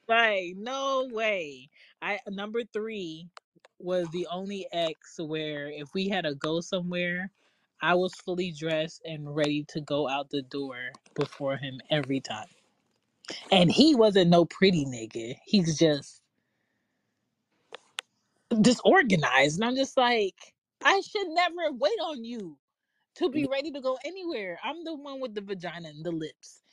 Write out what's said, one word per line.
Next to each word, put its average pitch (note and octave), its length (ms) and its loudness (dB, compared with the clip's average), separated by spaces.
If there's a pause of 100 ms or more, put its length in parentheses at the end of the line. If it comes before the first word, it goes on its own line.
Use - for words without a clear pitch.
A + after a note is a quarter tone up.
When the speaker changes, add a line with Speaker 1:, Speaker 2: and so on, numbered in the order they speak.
Speaker 1:
Like, G#3 480 2
no C4+ 540 -4
way. F3+ 580 -4 (320)
I, F#3+ 180 -4 (100)
number G#3 320 -6 (120)
three F#3 560 -8 (500)
was F3+ 320 -2
the F3 200 -4
only F#3+ 420 -8
ex E3 460 -4
where D3+ 520 -6
if D3 240 -12
we G3 140 -2
had F3+ 160 -2
to C#3+ 100 -2
go D#3 260 -2
somewhere, F3 680 -4 (500)
I E3+ 140 4
was F3+ 200 0
fully F3+ 380 -4
dressed D#3+ 520 -4
and D3 300 -8
ready D3 340 0
to D#3+ 120 -6
go C#3+ 280 -2
out C#3 220 -4
the C#3+ 120 -2
door C3+ 340 -8 (380)
before C#3 420 -2
him C3 220 -10 (120)
every C3+ 300 0
time. A2 260 -10 (1040)
And F3+ 200 8
he D4 240 8
wasn't G3 360 6
no E3+ 140 8
pretty F3 400 4
nigga. A#2 500 -8 (100)
He's E3+ 340 4
just D3 420 2 (2500)
disorganized. G#3 960 4
And A3 80 0
I'm B3 120 0
just C4+ 200 0
like, A#3+ 380 2 (480)
I F4+ 180 6
should G4+ 280 -6
never E4+ 440 -2
wait D4+ 300 0
on D4 220 -6
you G#3 320 -10 (600)
to E4 120 0
be C#4+ 160 -2
Speaker 2:
Yeah. - 20 -2
Speaker 1:
ready C#4 240 -4
to C#4 100 -8
go C4 240 -2
anywhere. D4+ 580 -8
I'm D#4 200 -8
the D#4+ 120 -8
one C#4 260 -12
with A3 140 -8
the G#3 60 -6
vagina E3+ 480 -10
and D3+ 160 -12
the F3 60 -4
lips - 500 -10 (120)